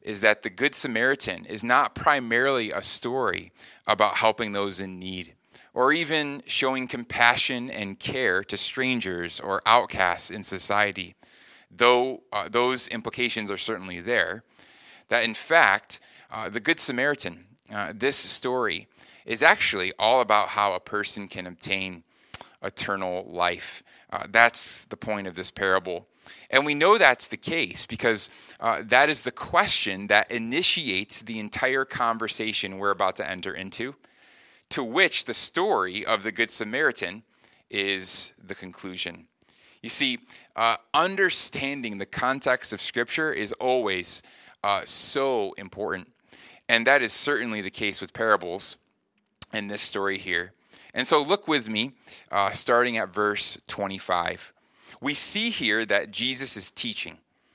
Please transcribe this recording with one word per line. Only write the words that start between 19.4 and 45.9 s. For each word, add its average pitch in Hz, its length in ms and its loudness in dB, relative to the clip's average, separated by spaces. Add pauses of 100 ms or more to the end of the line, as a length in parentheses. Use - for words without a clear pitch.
actually 104 560 2
all 117 220 6
about 104 300 4
how 101 220 2
a 92 80 -6
person 104 460 -4
can 90 220 -12
obtain 92 560 -8 (580)
eternal 95 680 -4
life. 87 540 -4 (260)
Uh, - 220 -6
that's - 540 4
the - 120 -12
point 104 300 -6
of 90 80 -8
this 87 160 -6
parable. 92 560 -2 (420)
And 135 160 -2
we 147 100 -4
know 170 220 2
that's 147 300 2
the 110 100 -10
case 147 500 -6
because, 110 440 -2 (300)
uh, 107 240 -2
that 131 260 6
is 143 120 0
the 123 100 -6
question 107 760 2
that 104 240 4
initiates 117 920 0
the 110 180 -10
entire 131 440 -2
conversation 110 920 -2
we're 101 140 0
about 95 240 0
to 78 120 -6
enter 90 240 -8
into, 95 440 -8 (720)
to 139 160 -2
which 151 400 2
the 120 100 -4
story 107 720 0
of 107 160 0
the 107 80 -2
Good 113 220 -2
Samaritan 110 720 -2 (440)
is 98 720 0
the 92 140 -12
conclusion. 90 720 -10 (560)
You 117 80 -6
see, 127 300 4 (340)
uh, 113 220 4 (180)
understanding 143 1040 0
the 98 80 -6
context 127 640 0
of 101 80 -8
Scripture 135 520 -2
is 101 220 -4
always, 107 680 0 (400)
uh, 101 220 0
so 127 760 0
important. 95 540 -8 (560)